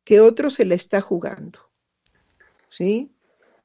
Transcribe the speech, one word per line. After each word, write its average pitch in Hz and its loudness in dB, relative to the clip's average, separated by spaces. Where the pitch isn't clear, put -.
que 208 4
otro 226 4
se 247 -2
la 180 0
está 196 -4
jugando, 170 -10
¿sí? 214 -6